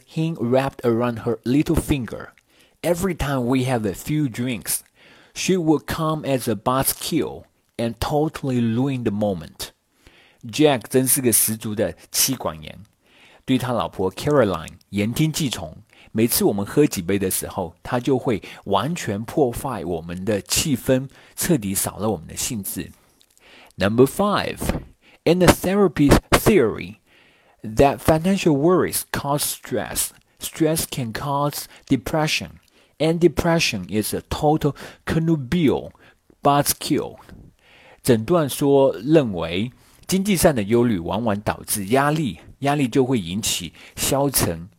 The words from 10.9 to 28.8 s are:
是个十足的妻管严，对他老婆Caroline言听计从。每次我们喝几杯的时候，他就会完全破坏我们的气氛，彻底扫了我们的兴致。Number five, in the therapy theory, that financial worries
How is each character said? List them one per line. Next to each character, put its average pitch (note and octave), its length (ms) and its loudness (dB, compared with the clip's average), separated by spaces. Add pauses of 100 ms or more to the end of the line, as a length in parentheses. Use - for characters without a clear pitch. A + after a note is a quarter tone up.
是 C3 140 0
个 A#2+ 120 2
十 A2 240 2
足 A2 160 -6
的 G2+ 220 -2 (160)
妻 - 240 0
管 D#2+ 260 -8
严， - 160 -14 (680)
对 C3 120 2
他 B2 140 -2
老 F#2 180 -2
婆 F#2+ 220 -2
Caroline G#2 640 0 (160)
言 G#2 220 -2
听 D#3 200 0
计 C#3+ 180 -2
从。 D#2+ 260 -8 (360)
每 A2 160 2
次 - 160 0
我 D3+ 100 4
们 G2+ 100 -2
喝 D3 220 2
几 G#2 160 -2
杯 F#2+ 160 0
的 F#2+ 140 0
时 - 160 -6
候， F2 340 -8
他 - 180 -4
就 B2+ 200 2
会 A2+ 240 -2 (220)
完 G#2 300 0
全 A2 280 -6
破 B2+ 280 0
坏 A#2 320 -8
我 E2 180 -6
们 F2 220 -10
的 G#2 180 0
气 - 360 -2
氛， C3 320 0 (260)
彻 E3+ 220 0
底 G2 160 -4
扫 - 240 -4
了 G#2+ 140 -2
我 G2 60 -2
们 D#2+ 100 -14
的 F#2+ 80 -16
兴 A2 260 -6
致。 - 300 -10 (840)
Number A2 280 6
five, - 800 -2 (420)
in F3+ 140 4
the F3 80 6
therapy F3+ 640 4 (240)
theory, G#2+ 680 2 (640)
that A#2 380 2
financial E3 540 2
worries D3 560 2